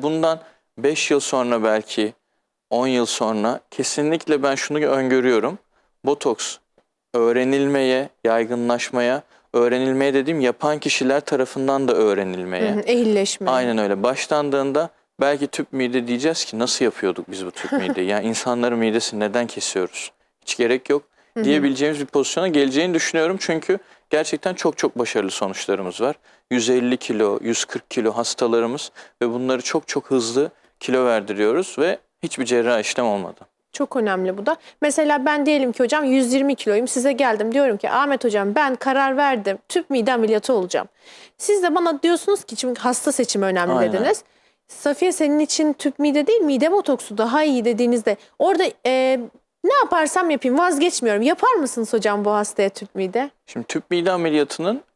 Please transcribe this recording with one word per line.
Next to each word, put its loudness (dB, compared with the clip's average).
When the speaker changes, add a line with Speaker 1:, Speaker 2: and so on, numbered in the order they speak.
Speaker 1:
bundan 0
beş 0
yıl 4
sonra 0
belki 0
on 0
yıl 2
sonra -2
kesinlikle -2
ben 2
şunu -4
öngörüyorum. 2
Botoks -2
öğrenilmeye, 2
yaygınlaşmaya, 0
öğrenilmeye 2
dediğim 0
yapan 0
kişiler 2
tarafından 0
da 4
öğrenilmeye. 0
Speaker 2:
Hı 0
hı, -2
ehilleşmeye. 0
Speaker 1:
Aynen 2
öyle. 0
Başlandığında 0
belki 0
tüp -8
mide -2
diyeceğiz -2
ki, -8
"Nasıl 0
yapıyorduk -2
biz -8
bu -10
tüp -10
mideyi? -2
Speaker 2:
<laughs> 0
Speaker 1:
Yani 0
insanların -2
midesini 0
neden -2
kesiyoruz? -6
Hiç -8
gerek 0
yok." 0
Speaker 2:
Hı -8
hı. -2
Speaker 1:
diyebileceğimiz 0
bir -4
pozisyona 0
geleceğini 2
düşünüyorum. 0
Çünkü -2
gerçekten -2
çok -2
çok -2
başarılı -2
sonuçlarımız -4
var. -2
Yüz 0
elli 2
kilo, 0
yüz -2
kırk -10
kilo 0
hastalarımız -2
ve 0
bunları -2
çok -4
çok -4
hızlı 0
kilo 0
verdiriyoruz 0
ve 0
hiçbir -6
cerrahi 2
işlem -2
olmadı. -4
Speaker 2:
Çok -4
önemli -2
bu -6
da. 0
Mesela 2
ben 2
diyelim 2
ki 0
hocam 0
yüz 2
yirmi 2
kiloyum, 0
size 0
geldim, 0
diyorum 2
ki, -4
"Ahmet 0
hocam 0
ben 2
karar 0
verdim, 0
tüp -2
mide 2
ameliyatı 2
olacağım." 0
Siz 2
de 2
bana 0
diyorsunuz 2
ki, -14
çünkü -4
hasta 0
seçimi 0
önemli 0
Speaker 1:
Aynen. 2
Speaker 2:
dediniz. 0
"Safiye 0
senin 2
için 0
tüp -4
mide 2
değil 4
mide 2
botoksu -2
daha 2
iyi." 2
dediğinizde 2
orada, 4
e, 2
"Ne 2
yaparsam 0
yapayım 0
vazgeçmiyorum." 2
Yapar 2
mısınız -2
hocam 0
bu 2
hastaya 0
tüp -16
mide? -4
Speaker 1:
Şimdi -12
tüp -6
mide 0
ameliyatının 0